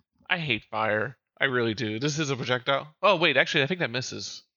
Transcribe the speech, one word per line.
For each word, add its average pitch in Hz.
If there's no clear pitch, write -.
I 185
hate 135
fire. 107
I 139
really 120
do. 107
This 143
is 151
a 135
projectile. 127
Oh, 196
wait, 156
actually, 160
I -
think 180
that 131
misses. 117